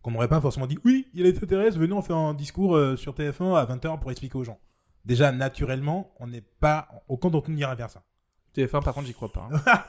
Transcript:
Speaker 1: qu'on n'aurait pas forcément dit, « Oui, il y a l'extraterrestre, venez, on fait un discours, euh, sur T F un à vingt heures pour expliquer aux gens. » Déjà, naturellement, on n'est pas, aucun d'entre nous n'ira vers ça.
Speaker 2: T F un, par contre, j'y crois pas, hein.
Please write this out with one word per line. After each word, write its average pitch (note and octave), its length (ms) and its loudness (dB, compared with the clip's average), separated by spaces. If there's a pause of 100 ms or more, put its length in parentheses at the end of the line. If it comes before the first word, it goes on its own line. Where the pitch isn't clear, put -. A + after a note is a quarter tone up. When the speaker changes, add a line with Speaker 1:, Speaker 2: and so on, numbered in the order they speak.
Speaker 1:
qu'on A#2 120 -4
n'aurait A#2 160 0
pas D3 120 4
forcément C3 280 -2
dit, « D3 160 -2
Oui, C4 280 4
il E3 60 -12
y F3+ 40 0
a F3+ 40 6
l'extraterrestre, F#3+ 520 2
venez, E3 140 2
on G3+ 100 -2
fait - 100 -4
un D#3 220 0
discours, E3+ 420 0
euh, C3+ 200 4
sur C3+ 200 -10
T D3 160 -4
F - 80 -8
un F#3 160 0
à D3 80 4
vingt B2 200 -6
heures D#3+ 140 -4
pour C3+ 140 -6
expliquer B2 260 -8
aux B2+ 60 -6
gens. » A2+ 160 -14 (460)
Déjà, C3 260 4
naturellement, C3+ 880 -4
on A#2+ 60 -12
n'est A#2+ 160 -14
pas, D3+ 460 0 (200)
aucun C3+ 220 0
d'entre D#3 200 0
nous D#3 60 -4
n'ira C#3 180 -4
vers A2+ 160 -10
ça. - 140 -20 (480)
Speaker 2:
T C3+ 140 0
F - 100 -4
un, C#3+ 40 4
par C#3 140 -2
contre, C#3+ 140 -8
j'y A#2+ 60 -10
crois - 180 -10
pas, - 180 -8
hein. D3+ 100 2 (280)